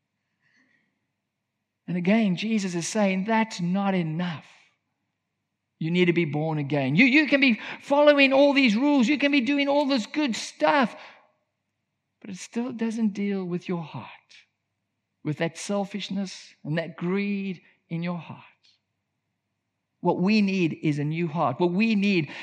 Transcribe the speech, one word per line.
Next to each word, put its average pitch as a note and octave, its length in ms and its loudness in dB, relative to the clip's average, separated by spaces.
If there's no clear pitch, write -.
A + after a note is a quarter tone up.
And F3 80 -4
again, F#3+ 400 2
Jesus G3 400 -2
is E3 120 -4
saying, F#3+ 380 0
"That's A3 360 -2
not G3 340 0
enough. E3 500 -4
You E3 120 -2
need F3+ 140 4
to F3 80 4
be E3+ 120 2
born D3+ 320 -2
again. C#3+ 380 -2
You, A#3 100 6
you C#4 220 4
can C#4 120 2
be C4 200 2
following C#4+ 520 6
all C#4+ 200 6
these B3+ 220 4
rules, C4+ 320 4
you C#4+ 100 2
can C#4+ 140 0
be C#4+ 100 2
doing C#4 260 0
all C#4+ 180 2
this C4 220 -2
good C#4+ 280 -2
stuff, D4 600 0
but G#3+ 120 -16
it F#3 60 -12
still A#3+ 340 -8
doesn't A3+ 420 -2
deal G3+ 300 -2
with F3 260 -6
your E3+ 140 -4
heart." C3+ 240 -12
with D3+ 140 -6
that E3 200 -4
selfishness G3 960 -8
and D3 140 -4
that E3 200 -8
greed G3 640 -4
in E3 120 -6
your F3 160 -6
heart. C#3 240 -16
What F3 180 0
we G#3 220 2
need F#3+ 420 0
is D3 160 0
a C#3+ 60 -2
new D#3+ 240 -4
heart. C#3+ 320 -2
What F3 100 2
we A3 240 0
need G3 340 0